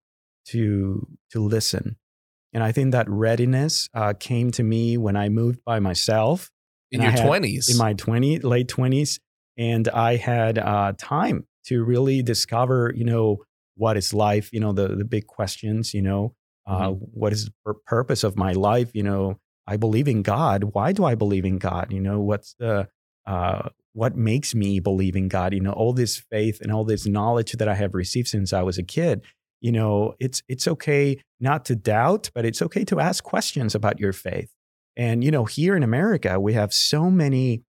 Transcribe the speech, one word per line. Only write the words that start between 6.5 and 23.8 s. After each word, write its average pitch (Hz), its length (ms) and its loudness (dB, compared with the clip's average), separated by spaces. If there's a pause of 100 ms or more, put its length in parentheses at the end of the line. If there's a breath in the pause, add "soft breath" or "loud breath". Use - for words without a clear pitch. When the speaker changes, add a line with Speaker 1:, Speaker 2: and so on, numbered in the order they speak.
Speaker 2:
In 123 100 -2
Speaker 1:
And - 40 2
Speaker 2:
your 110 100 4
Speaker 1:
I 123 40 4
had 117 100 4
Speaker 2:
twenties? 135 420 0
Speaker 1:
In 120 80 4
my 107 160 2
twenty, 127 460 0
late 123 280 0
twenties. 131 500 0 (400)
And 117 300 0
I 117 280 2
had, 113 420 0
uh, 101 400 0
time 151 480 -2 (180)
to 120 180 0
really 131 400 2
discover, 120 720 0
you 117 120 -2
know, 110 320 2 (380)
what 110 200 2
is 95 160 -2
life, 104 400 0
you 113 80 -2
know, 104 140 0
the, 95 140 0
the 98 180 -2
big 113 220 -4
questions, 110 680 -6
you 101 80 -2
know, 101 320 -2 (320)
uh, 95 240 -2
Speaker 2:
Mm-hmm. - 0 -
Speaker 1:
what 107 420 -4
is 107 140 -4
the 104 60 -12 (120)
pur-, 107 100 -4 (120)
purpose 117 360 0
of 101 140 0
my 92 160 0
life? 110 400 2
You 104 100 -4
know, 98 380 -2 (260)
I 104 120 -4
believe 113 300 2
in 113 140 2
God. 104 420 0 (100)
Why 117 180 0
do 196 140 2
I 123 80 2
believe 101 320 0
in 92 120 0
God? 87 320 -4
You 95 100 -4
know, 101 200 -2
what's 101 380 -4
the, 104 280 0 (400)
uh, 92 440 -2 (240)